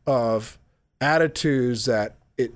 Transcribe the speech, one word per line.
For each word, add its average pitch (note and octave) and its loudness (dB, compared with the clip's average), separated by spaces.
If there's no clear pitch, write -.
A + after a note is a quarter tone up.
of A2+ 0
attitudes C#3+ 0
that G#2+ -2
it, B2 -2